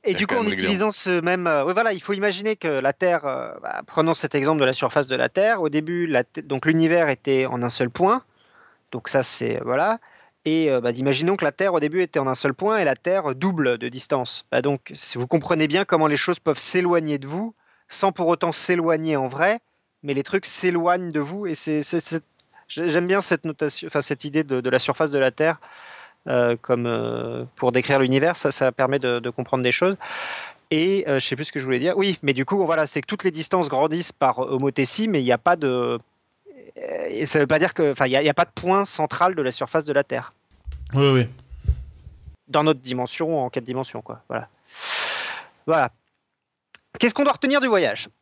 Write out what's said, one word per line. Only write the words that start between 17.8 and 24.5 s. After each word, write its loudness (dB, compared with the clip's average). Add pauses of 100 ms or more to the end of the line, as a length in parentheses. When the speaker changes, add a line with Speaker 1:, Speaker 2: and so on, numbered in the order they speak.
Speaker 1:
sans 0
pour 0
autant 2
s'éloigner 0
en 0
vrai, 0 (460)
mais -2
les -2
trucs -2
s'éloignent 0
de -2
vous. -6
Et -4
c'est, -2
c'est, -2
c'est, -8 (460)
j'ai-, -4
j'aime 0
bien 2
cette -2
notation, -4
enfin, -2
cette -6
idée 0
de, -2